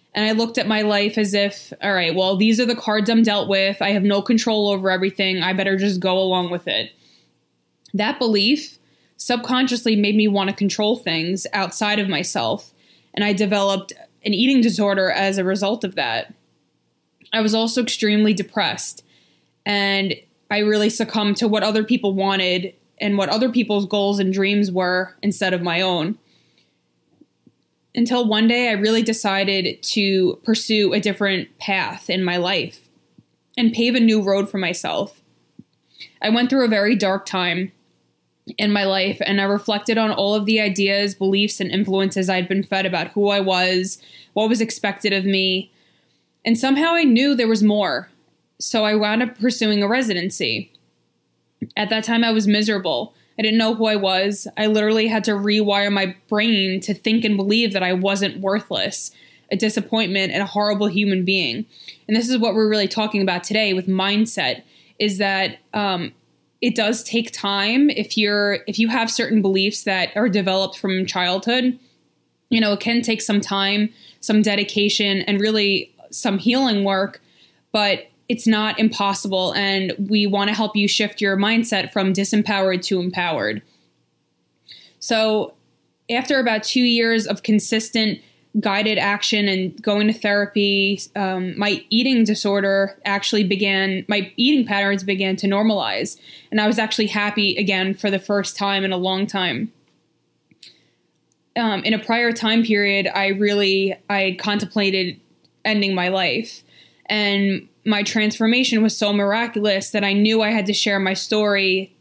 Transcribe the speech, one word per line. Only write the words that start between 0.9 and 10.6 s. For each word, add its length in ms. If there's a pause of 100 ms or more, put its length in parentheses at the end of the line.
as 160
if, 380 (100)
"All 100
right, 220
well, 220
these 240
are 60
the 100
cards 320
I'm 140
dealt 260
with. 320
I 100
have 120
no 200
control 460
over 220
everything. 520
I 100
better 240
just 240
go 180
along 320
with 160
it." 260 (1000)
That 240
belief 600 (380)
subconsciously 800
made 180
me 140
want 220
to 60
control 400